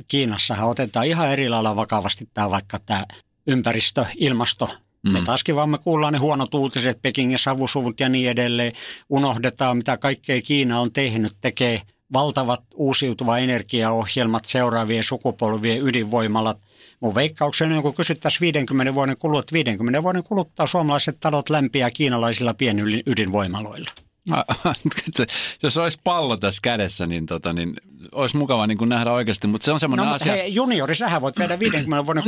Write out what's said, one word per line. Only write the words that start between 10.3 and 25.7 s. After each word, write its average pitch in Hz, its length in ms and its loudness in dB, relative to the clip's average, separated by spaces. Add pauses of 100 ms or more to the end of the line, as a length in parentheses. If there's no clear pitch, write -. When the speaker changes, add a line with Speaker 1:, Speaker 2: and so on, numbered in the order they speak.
Speaker 1:
Kiina 127 380 2
on 117 120 -2
tehnyt, 110 480 0
tekee 120 420 0 (300)
valtavat 131 480 0 (140)
uusiutuva 127 640 0
energiaohjelmat, 113 1040 0
seuraavien 113 600 0
sukupolvien 117 840 -2
ydinvoimalat. 110 680 0 (420)
Mun 110 140 0
veikkaukseni 156 600 0
on, 151 60 0
kun 143 120 0
kysyttäisiin 160 460 -2
viidenkymmenen 139 540 0
vuoden 135 220 0
kuluttua, 151 240 0
että - 120 -8
viidenkymmenen 123 500 0
vuoden 180 220 0
kuluttua 180 420 -2
suomalaiset 147 540 0
talot 147 300 0
lämpiää 135 400 2
kiinalaisilla 117 640 0
pienydinvoimaloilla. 104 1400 -2 (400)
Speaker 2:
A-, 143 140 0 (300)
<laughs> - 420 0
se, 120 100 2 (360)
jos 147 140 2